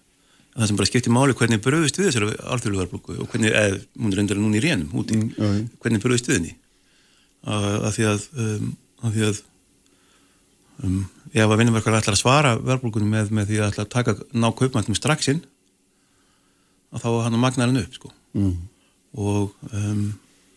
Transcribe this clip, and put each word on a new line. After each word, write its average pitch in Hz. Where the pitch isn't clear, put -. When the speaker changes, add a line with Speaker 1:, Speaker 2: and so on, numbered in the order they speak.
Speaker 1:
það 110
sem 101
bara 104
skiptir 117
máli 135
hvernig 113
brugðist 165
við 196
þessari 107
alþjóðlegu 104
verðbólgu 90
og -
hvernig, 110
eða, 104
hún 107
er 98
reyndar 101
núna 107
í 131
rénum 90
úti, 110
Speaker 2:
Mm, 113
já, 107
já. 104
Speaker 1:
hvernig 113
brugðist 123
við 117
henni? 82
Að, 107
að 110
því 113
að, 104
um, 113
að 110
því 110
að, 101
um, 92
ef 107
að 107
vinnumarkaður 113
ætlar 107
að -
svara 135
verðbólgunni 117
með, 107
með 107
því 107
að 104
ætla 107
að -
taka, 120
ná 117
kaupmættum 113
strax 147
inn, 151
að 120
þá 117
er 117
hann 113
að 117
magna 127
hann 127
upp, -
sko. -
Speaker 2:
Mm. 98
Speaker 1:
Og, 101
um, 104